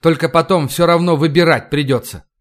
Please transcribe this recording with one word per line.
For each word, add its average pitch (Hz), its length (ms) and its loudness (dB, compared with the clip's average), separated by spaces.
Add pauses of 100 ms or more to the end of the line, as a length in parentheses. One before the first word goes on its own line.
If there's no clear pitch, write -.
Только 160 280 0
потом 165 380 0
всё 170 180 -2
равно 170 300 2
выбирать 160 540 0
придётся. 131 560 -4 (160)